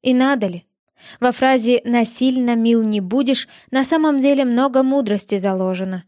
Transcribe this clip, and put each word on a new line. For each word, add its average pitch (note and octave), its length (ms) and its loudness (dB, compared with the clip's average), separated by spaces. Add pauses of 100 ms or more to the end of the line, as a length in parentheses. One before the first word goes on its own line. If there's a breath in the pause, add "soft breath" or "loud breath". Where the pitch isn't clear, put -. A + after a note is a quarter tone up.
И B3+ 140 0
надо B3+ 320 2
ли? F3 180 -8 (560 loud breath)
Во B3 120 2
фразе B3 520 2
«насильно A#3+ 720 0
мил A#3 280 2
не G#3+ 180 0
будешь» B3 480 -2 (220 loud breath)
на C4 140 0
самом D#4 340 0
деле C#4 260 2
много B3+ 380 0
мудрости A#3 540 -2
заложено. F#3 720 -4